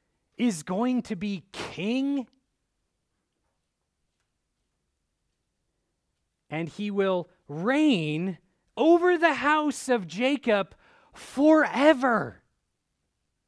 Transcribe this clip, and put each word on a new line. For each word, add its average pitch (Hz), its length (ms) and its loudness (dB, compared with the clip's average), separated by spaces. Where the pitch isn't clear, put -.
is 196 280 -2
going 240 380 -2
to 220 120 -6
be 196 380 -6
king? 262 760 -4
"And 160 200 -6
he 208 220 -8
will 190 400 -2
reign 175 920 -2
over 339 420 4
the 311 160 2
house 294 540 -2
of 233 180 0
Jacob 208 680 -2
forever. 262 1300 2